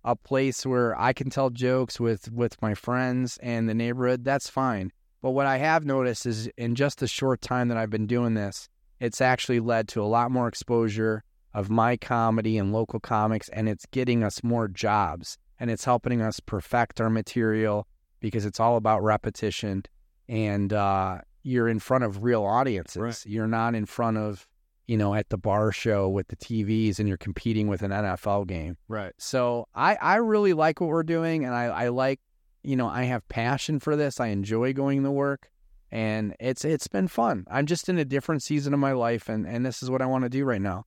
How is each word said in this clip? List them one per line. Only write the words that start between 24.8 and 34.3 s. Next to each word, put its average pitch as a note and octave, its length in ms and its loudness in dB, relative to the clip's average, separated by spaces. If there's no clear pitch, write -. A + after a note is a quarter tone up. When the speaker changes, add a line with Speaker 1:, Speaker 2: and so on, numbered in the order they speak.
Speaker 1:
you A#2 100 0
know, G2+ 180 2
at G#2+ 160 -2
the G#2 80 -2
bar G#2+ 340 2
show G2+ 360 2
with F#2+ 200 -2
the - 80 -10
T A2 260 -4
Vs A2 380 2
and G#2 80 2
you're F#2+ 80 0
competing G#2+ 500 -2
with G2+ 160 -2
an G2 80 -4
N G#2 140 -2
F F#2 220 -4
L G2+ 180 0
game. F2+ 320 -6
Speaker 2:
Right. G#2 320 -8
Speaker 1:
So A#2+ 560 -2
I, E3+ 220 2
I F#3 200 2
really G#3+ 360 4
like D#3 280 2
what E3 100 0
we're E3 120 2
doing, E3 420 0
and B2 100 -4
I, A#2+ 100 0
I A#2 240 -2
like, C3 320 0
you C3+ 140 -2
know, B2 100 2
I B2 180 -2
have B2 240 -2
passion C3 520 -2
for D3+ 160 0
this. C#3+ 240 -2
I A#2+ 60 0
enjoy A2 480 0